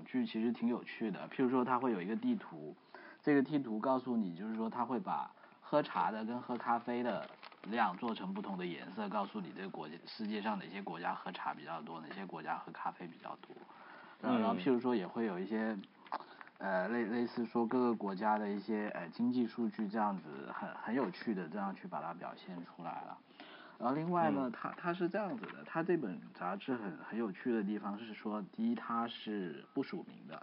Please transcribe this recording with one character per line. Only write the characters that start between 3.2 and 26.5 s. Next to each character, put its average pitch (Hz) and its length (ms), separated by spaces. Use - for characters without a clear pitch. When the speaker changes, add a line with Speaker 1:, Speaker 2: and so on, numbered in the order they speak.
Speaker 1:
这 151 120
个 139 80
地 143 160
图 113 200
告 131 200
诉 123 180
你， 95 180
就 98 140
是 113 60
说 110 160
它 120 160
会 123 120
把 82 320
喝 151 220
茶 90 280
的 110 140
跟 120 160
喝 120 160
咖 120 220
啡 120 240
的 101 260
量 214 340
做 127 160
成 95 180
不 202 80
同 196 160
的 180 80
颜 - 280
色， 208 180
告 202 160
诉 214 120
你 175 160
这 165 80
个 196 60
国 80 180
家， 76 80
世 - 200
界 107 140
上 104 180
哪 - 120
些 - 100
国 165 180
家 175 140
喝 196 180
茶 - 220
比 156 100
较 160 200
多， - 180
哪 165 140
些 98 100
国 87 180
家 80 140
喝 - 160
咖 - 180
啡 - 160
比 - 160
较 - 200
多。 - 120
然 127 100
后， 123 60
Speaker 2:
嗯。 - 20
Speaker 1:
然 110 80
后 113 80
譬 92 160
如 120 80
说 123 160
也 92 100
会 117 200
有 92 120
一 95 80
些， 110 300
呃， 95 300
类， 117 180
类 120 200
似 117 180
说 117 220
各 123 120
个 123 160
国 104 200
家 107 240
的 104 100
一 101 100
些， 107 360
呃， 87 140
经 117 240
济 123 140
数 113 220
据 107 200
这 107 100
样 104 180
子， 85 60
很， - 220
很 - 200
有 107 160
趣 107 240
的 90 140
这 92 100
样 98 160
去 - 140
把 87 120
它 165 140
表 160 220
现 180 280
出 - 200
来 165 60
了。 - 160
然 233 100
后 139 80
另 165 160
外 170 180
呢， 139 140
Speaker 2:
嗯。 123 80
Speaker 1:
它， - 240
它 175 180
是 180 140
这 196 100
样 190 180
子 104 100
的， - 200
它 165 160
这 170 140
本 95 240
杂 90 160